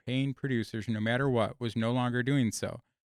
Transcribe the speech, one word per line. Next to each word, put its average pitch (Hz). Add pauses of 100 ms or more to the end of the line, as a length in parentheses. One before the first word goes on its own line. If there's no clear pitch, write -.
paying 131
producers 113
no 110
matter 123
what, 117
was 117
no 113
longer 123
doing 127
so. - (260)